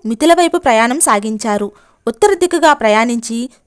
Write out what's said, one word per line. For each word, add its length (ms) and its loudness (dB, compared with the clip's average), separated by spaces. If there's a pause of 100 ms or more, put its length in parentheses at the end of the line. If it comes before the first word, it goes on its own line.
మిథిల 280 2
వైపు 240 2
ప్రయాణం 420 0
సాగించారు. 720 -2 (360)
ఉత్తర 260 2
దిక్కుగా 400 2
ప్రయాణించి 760 -2 (180)